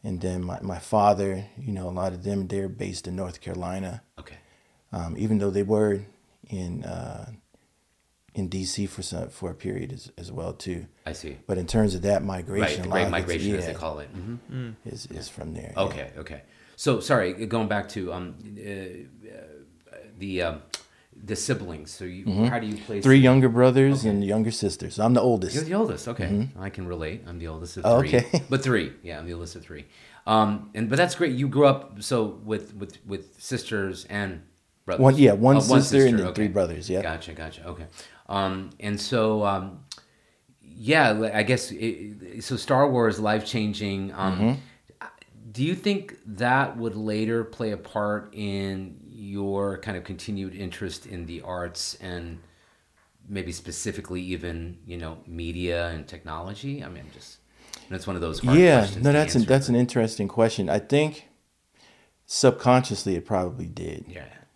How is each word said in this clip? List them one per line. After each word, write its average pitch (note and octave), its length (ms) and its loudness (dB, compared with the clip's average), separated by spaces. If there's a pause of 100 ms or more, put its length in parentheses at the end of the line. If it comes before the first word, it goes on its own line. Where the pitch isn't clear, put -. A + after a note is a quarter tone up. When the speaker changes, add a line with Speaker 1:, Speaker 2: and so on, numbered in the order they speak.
Speaker 1:
And F#2 200 -6
then F2+ 240 -4
my, F2+ 160 -8
my F#2 180 -8
father, G2+ 640 2 (160)
you B2 140 -6
know, F#2 160 -6
a - 20 -6
lot F#2 220 -4
of F2 100 -12
them, G2 240 -2
they're G2 220 -4
based F#2+ 360 -8
in F2+ 120 -6
North F2+ 240 -8
Carolina. F2+ 600 -8 (160)
Speaker 2:
Okay. - 200 -20 (560)
Speaker 1:
Um, E2 240 -6
even G#2+ 220 0
though G2+ 100 0
they G2 120 0
were G#2 420 2 (460)
in, F2+ 360 -6
uh, A2+ 460 -10 (1000)
in F#2+ 140 -4
D F#2 160 -4
C G2+ 220 -2
for - 160 -10
some, D#2 260 -6
for - 240 -8
a - 20 -10
period - 380 -6
as, - 260 -14
as E2+ 140 -14
well E2+ 220 -8
too. F2 320 -8 (200)
Speaker 2:
I D#2+ 60 -8
see. D2+ 260 -12 (100)
Speaker 1:
But G2 100 0
in D2 100 -4
terms G#2+ 280 2
of E2+ 80 -4
that G2+ 200 2
migration, F#2+ 380 -4
Speaker 2:
Right, D#2+ 220 -2
the F2+ 40 -6
Speaker 1:
a F2+ 40 -4
Speaker 2:
Great F#2 100 2
Speaker 1:
lot F2 60 2
of - 0 -
it's, - 40 -2 (160)
Speaker 2:
Migration, F2 300 -2
as F2 80 -4
they D#2 80 -6
Speaker 1:
yeah, E2 40 -10
Speaker 2:
call D#2 220 -8
it. D2 160 -16
Mm-hmm. A#2 400 -12 (140)
Speaker 3:
Mm. A2 60 -14 (100)
Speaker 1:
is, G#2 220 -14
is - 200 -14
Speaker 2:
Yeah. - 60 -18
Speaker 1:
from - 200 -10
there, - 220 -12
yeah. G2 80 0
Speaker 2:
Okay, D2 340 -6
okay. D2+ 240 -14 (360)
So, B2+ 240 2
sorry, G2 320 2 (140)
going A2 200 0
back G2+ 220 -2
to, F2+ 240 -6
um, F2+ 220 -8 (220)
uh, G2+ 140 -14
uh, F2+ 1200 -16 (220)
the, F#2 260 -4
um, D#2 180 -4 (600)
the G#2 140 -4
siblings. F2 560 -4
So - 140 -12
you, F2+ 200 -10
Speaker 1:
Mm-hmm. G#2 200 4
Speaker 2:
how B2 140 2
do A2 80 -6
you G#2 100 -4
place G2+ 260 -6
Speaker 1:
Three C3+ 140 10
Speaker 2:
it? C3+ 60 10
Speaker 1:
younger B2+ 260 8
brothers C3 520 6
Speaker 2:
Okay. A2 80 2
Speaker 1:
and G2+ 140 2
younger A2 280 2
sisters. G2 480 -4
I'm A#2 140 6
the A#2 80 6
oldest. A2 340 2
Speaker 2:
You're D#3 100 0
the E3 80 -4
oldest, F#3+ 340 -2
okay. A#2 200 -6
Speaker 1:
Mm-hmm. G2+ 340 -2
Speaker 2:
I G2 80 -6
can F#2 180 -8
relate. E2+ 400 -6
I'm F2 120 -12
the E2 80 -8
oldest D#2+ 300 -10
of F2 80 -6
Speaker 1:
Oh, A#2 140 8
Speaker 2:
three. C3 160 2
Speaker 1:
okay. B2 300 2
<laughs> - 40 -20
Speaker 2:
But C3+ 140 0
three, G#2 300 0 (100)
yeah, D#2 160 -10
I'm E2 60 -12
the F2 80 -8
oldest E2+ 240 -10
of D2+ 60 -18
three. D2+ 220 -16 (420)
Um, G#2 480 2
and, A2 140 -2
but C3+ 80 2
that's F3 180 2
great. D3+ 180 2
You C3 160 0
grew C#3+ 160 6
up, C3+ 380 2
so, G#2+ 420 0
with, G#2+ 300 -4
with, - 300 -14
with - 360 -12
sisters G2 680 -4
and F#2+ 320 -4 (440)
brothers? - 180 2
Speaker 1:
One, C3+ 140 10
yeah, B2+ 160 10
one A#2+ 240 8
Speaker 2:
Oh, - 20 8
one C3+ 220 6
Speaker 1:
sister C3+ 160 4
and C3+ 140 10
Speaker 2:
sister, A2+ 120 4
Speaker 1:
then F2+ 100 -2
three G#2 120 0
Speaker 2:
okay. F#2 80 0
Speaker 1:
brothers, E2 360 0
yeah. F#2 120 0
Speaker 2:
Gotcha, E2 320 -6
gotcha, D#2+ 340 -14
okay. E2 180 -12 (440)
Um, F#2+ 400 -4 (100)
and G#2 220 -4
so, A2 440 2
um, F#2+ 340 -2 (840)
yeah, A#2+ 520 2
li-, G#2+ 180 0
I G#2+ 120 2
guess, B2+ 280 0
it, G2+ 720 -8
so B2+ 120 -4
Star C#3 340 2
Wars, A2+ 300 2
life-changing. G#2 960 -2
Um, F#2+ 260 0
Speaker 1:
Mm-hmm. A2 120 4 (1000)
Speaker 2:
do A#2+ 140 -4
you F3 100 0
think G3 400 -2 (100)
that A#2+ 520 0
would A2+ 180 -4
later A2 480 0
play A2+ 280 -4
a G2 60 -4
part G#2 560 -4
in G2 680 -6 (120)
your G2 680 -4
kind G2 180 -8
of F2 60 -10
continued F#2+ 520 -8
interest F#2 500 -10
in F2+ 200 -12
the E2+ 160 -10
arts F2 600 -8
and E2+ 380 -10 (880)
maybe F#2 240 -6
specifically F#2 720 -8
even, E2+ 640 -8
you F2 120 -12
know, D#2+ 200 -10 (100)
media E2+ 600 -4
and D#2+ 180 -8
technology? G2+ 760 -10
I D#2 60 -12
mean, E2 140 -14 (100)
just, - 240 -20 (520)
that's F#2 180 -8
one F#2+ 80 -4
of E2 60 -4
those D#2+ 180 -4
hard B2+ 180 6
Speaker 1:
Yeah, E3 220 10
Speaker 2:
questions G2+ 240 0
Speaker 1:
no, C#3+ 80 6
Speaker 2:
to C#3+ 60 6
Speaker 1:
that's D#3 180 2
an, A#2+ 60 6
Speaker 2:
answer, G#2+ 80 2
Speaker 1:
that's C3+ 180 4
Speaker 2:
but B2 60 2
Speaker 1:
an A#2+ 60 6
interesting A2+ 480 0
question. A2 420 2
I G2 100 2
think D3+ 480 0 (960)
subconsciously B2 880 4
it E2+ 100 -4
probably F2+ 420 -2
did. D#2+ 400 -10
Speaker 2:
Yeah. F2 180 -14 (300)